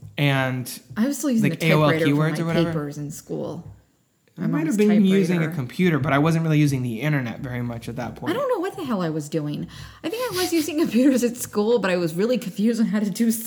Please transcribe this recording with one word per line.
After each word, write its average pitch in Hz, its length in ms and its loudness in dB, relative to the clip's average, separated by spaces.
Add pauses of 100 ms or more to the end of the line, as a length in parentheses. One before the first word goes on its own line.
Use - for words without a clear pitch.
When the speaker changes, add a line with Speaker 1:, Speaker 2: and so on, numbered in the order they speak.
(180)
Speaker 1:
and 131 640 0 (160)
Speaker 2:
I 214 100 0
was 285 140 -2
still 302 100 -2
using 226 220 2
Speaker 1:
like, 156 80 -6
Speaker 2:
the 165 100 2
Speaker 1:
A 156 40 6
O 151 100 4
L 147 80 4
Speaker 2:
typewriter 160 140 2
for 143 60 4
Speaker 1:
keywords 156 260 2
Speaker 2:
my 170 40 -2
Speaker 1:
or 165 40 -2
whatever? 165 240 0
Speaker 2:
papers 147 280 -4
in 147 140 -8
school. 151 600 -10 (640)
Speaker 1:
I 160 40 -8
Speaker 2:
My 170 60 -2
Speaker 1:
might 214 100 0 (100)
have 247 100 0
Speaker 2:
mom's - 0 -
Speaker 1:
been 208 280 6
using 190 320 4
a - 40 2
Speaker 2:
typewriter. 160 140 -2
Speaker 1:
computer, 151 440 2
but 135 140 0
I 139 60 6
wasn't 160 240 2
really 160 160 4
using 143 240 2
the 113 180 -4
internet 135 380 -2
very 123 220 -6
much 120 280 -8
at 113 80 -8
that 113 180 -8
point. - 160 -6
Speaker 2:
I 440 80 -4
don't 571 100 -2
know 480 100 -2
what 403 180 -6
the 359 80 -10
hell 220 160 -2
I 165 80 -2
was 151 200 -6
doing. 151 380 -4 (360)
I 311 60 -6
think 466 240 -4
I 359 40 -4
was 349 160 0
using 320 260 0
<laughs> - 0 -
computers 254 440 4
at 233 140 0
school, 214 420 0
but 185 120 0
I 180 60 2
was 170 180 -2
really 220 220 2
confused 208 420 0
on 220 80 2
how 196 120 0
to 202 100 0
do 226 220 0 (160)